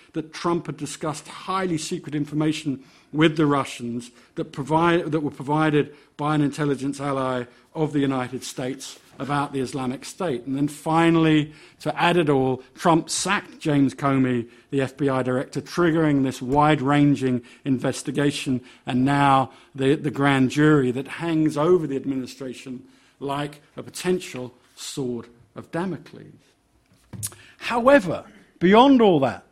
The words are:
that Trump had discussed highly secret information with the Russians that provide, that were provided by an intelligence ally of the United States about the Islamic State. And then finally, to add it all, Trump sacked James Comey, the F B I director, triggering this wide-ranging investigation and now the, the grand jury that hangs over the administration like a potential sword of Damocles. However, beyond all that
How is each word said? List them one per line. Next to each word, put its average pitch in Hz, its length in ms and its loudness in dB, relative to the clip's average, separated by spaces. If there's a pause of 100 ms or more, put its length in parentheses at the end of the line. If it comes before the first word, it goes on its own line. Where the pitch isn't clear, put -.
(140)
that 156 180 -8
Trump 175 320 -2
had 147 140 -10
discussed - 500 -8
highly 185 480 -4
secret 151 380 -8
information 151 680 -2 (300)
with 156 240 2
the 160 80 2
Russians 123 640 -2 (260)
that 156 100 -6
provide, 156 640 0
that 160 80 0
were 147 100 -4
provided 147 640 0 (220)
by 147 180 -2
an 151 60 2
intelligence 139 580 -2
ally 131 460 -4 (300)
of 156 180 -2
the 147 80 0
United 131 420 -2
States - 560 -10 (200)
about 143 340 -4
the 135 80 -4
Islamic 131 440 -6
State. 135 400 -6
And 135 120 -4
then 147 120 0
finally, 160 840 2 (280)
to - 180 -6
add 170 200 2
it 156 100 2
all, 131 340 2 (120)
Trump 165 340 2
sacked - 520 -4
James 143 340 2
Comey, 127 540 0 (220)
the 139 100 0
F 127 160 -4
B 139 120 0
I 131 140 0
director, 127 380 -4
triggering 156 640 2
this 131 200 -4
wide-ranging 139 1000 2 (220)
investigation 135 1000 -2 (240)
and 127 180 0
now 139 480 4 (220)
the, 135 200 2
the - 160 -4
grand 135 400 2
jury 147 400 4
that 135 160 -4
hangs 156 500 -2
over 160 300 2
the 135 100 -4
administration 131 880 -8 (360)
like 143 420 -6 (140)
a 131 60 -14
potential 127 720 -4 (220)
sword 123 540 -8 (260)
of 117 160 -16
Damocles. 165 640 -10 (1200)
However, 226 680 2 (340)
beyond 233 420 8
all 185 200 6
that 117 320 -4